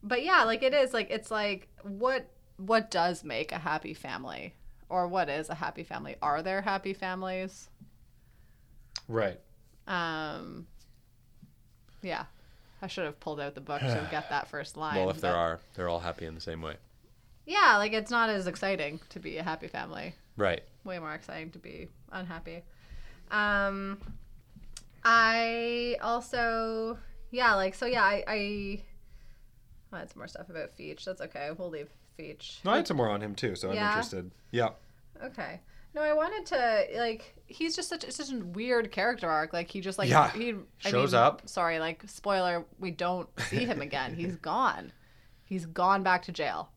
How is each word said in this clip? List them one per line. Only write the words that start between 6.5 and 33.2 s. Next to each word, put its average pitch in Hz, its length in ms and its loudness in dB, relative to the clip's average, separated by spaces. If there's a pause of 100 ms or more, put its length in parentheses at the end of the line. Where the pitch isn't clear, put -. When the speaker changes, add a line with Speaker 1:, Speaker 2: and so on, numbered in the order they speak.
Speaker 1:
happy 196 320 -2
families? 185 760 -6 (1400)
Speaker 2:
Right. 107 320 0 (480)
Speaker 1:
Um, 165 800 -6 (1300)
yeah. 175 240 -4 (560)
I 190 60 -8
should - 180 -6
have 151 140 -8
pulled 151 200 -6
out 143 160 -6
the 151 60 -12
book 143 200 -6
to 135 260 0
Speaker 2:
<sighs> - 40 -6
Speaker 1:
get 151 180 -4
that 143 200 -2
first 147 280 -8
line, 151 200 -2
Speaker 2:
Well, 95 120 2
if 80 120 -2
there 92 120 0
Speaker 1:
but 87 40 2
Speaker 2:
are, 85 220 2 (140)
they're 90 160 -2
all 85 100 0
happy 85 260 -6
in 80 100 -8
the 85 60 -12
same 82 200 -6
way. 78 140 -8 (680)
Speaker 1:
Yeah, 320 320 6
like, 214 160 2
it's 220 180 0
not 233 180 4
as 190 180 0
exciting 170 520 -2 (100)
to - 100 -12
be - 180 -8
a 156 60 -6
happy 160 240 -6
family. - 480 -8 (220)
Speaker 2:
Right. 98 260 2 (200)
Speaker 1:
Way 185 160 -8
more 156 140 -8
exciting 160 380 -10
to 180 80 -18
be 175 280 -14 (240)
unhappy. 170 520 -10 (680)
Um, 202 680 2 (1040)
I 233 960 4
also, 226 960 0 (340)
yeah, 240 240 6
like, 190 200 2
so 254 100 -4
yeah, 240 180 4
I, 202 240 4
I, 202 560 -4 (1080)
oh, 190 60 -12
I - 20 -10
had 165 100 -12
some - 100 -20
more - 80 -14
stuff - 220 -14
about 165 280 -10
Feach. 151 260 -12
That's 190 180 -8
okay. 143 360 -8
We'll 180 120 -6
leave 147 200 -8 (280)
Feach. - 460 -14
Speaker 2:
No, 196 80 4
I 247 60 8
had 339 100 2
some 165 100 2
more 117 120 6
on 101 120 2